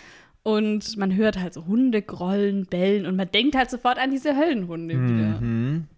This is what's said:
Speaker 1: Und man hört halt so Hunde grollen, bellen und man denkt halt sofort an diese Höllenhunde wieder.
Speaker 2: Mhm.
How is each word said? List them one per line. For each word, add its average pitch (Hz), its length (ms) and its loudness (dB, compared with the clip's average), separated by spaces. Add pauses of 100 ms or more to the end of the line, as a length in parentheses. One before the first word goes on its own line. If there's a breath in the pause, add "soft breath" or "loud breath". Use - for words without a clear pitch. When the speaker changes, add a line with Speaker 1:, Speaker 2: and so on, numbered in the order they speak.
(440 loud breath)
Speaker 1:
Und 214 540 0
man 190 180 0
hört 208 240 2
halt 180 140 -6
so 160 140 -12
Hunde 220 340 2
grollen, 196 640 -2
bellen 190 400 2
und 185 100 -2
man 185 160 -2
denkt 277 240 2
halt 254 160 2
sofort 247 280 -2
an 262 120 0
diese 277 240 0
Höllenhunde 175 600 -2
wieder. 113 440 2
Speaker 2:
Mhm. 120 480 -2 (100)